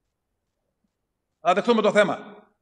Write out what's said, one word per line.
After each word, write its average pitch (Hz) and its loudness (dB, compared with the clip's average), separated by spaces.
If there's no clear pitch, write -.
Να 175 0
δεχτούμε 214 0
το 196 2
θέμα. 180 -2